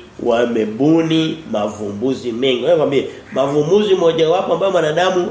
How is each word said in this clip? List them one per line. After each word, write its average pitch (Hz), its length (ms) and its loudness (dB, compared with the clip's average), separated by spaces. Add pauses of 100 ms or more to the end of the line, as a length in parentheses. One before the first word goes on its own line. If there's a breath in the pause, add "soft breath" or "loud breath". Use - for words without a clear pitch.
(220)
wamebuni 123 1300 0
mavumbuzi 104 840 -4
mengi. 120 320 -2
Wewe 165 120 4
mwambie, 139 320 0 (240 loud breath)
mavumbuzi 156 600 2
mojawapo 170 580 2
ambayo 180 200 0
mwanadamu 175 580 0